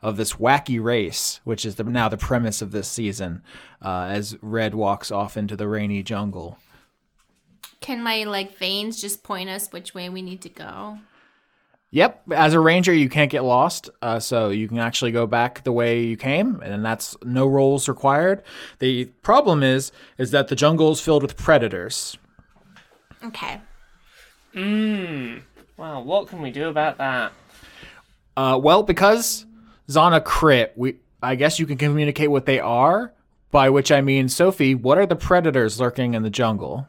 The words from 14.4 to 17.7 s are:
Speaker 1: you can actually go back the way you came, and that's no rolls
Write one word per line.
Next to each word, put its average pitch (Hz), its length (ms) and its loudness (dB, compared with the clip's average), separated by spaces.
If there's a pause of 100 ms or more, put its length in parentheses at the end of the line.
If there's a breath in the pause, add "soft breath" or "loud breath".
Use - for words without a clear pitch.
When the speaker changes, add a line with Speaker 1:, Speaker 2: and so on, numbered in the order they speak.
Speaker 1:
you 107 180 -2
can 113 100 -6
actually 117 340 -2
go 117 140 0
back 120 380 -2
the 131 80 -2
way 117 320 0
you 113 140 -4
came, 180 440 -2
and 101 240 -6
that's 113 380 -6
no 127 240 0
rolls 139 420 2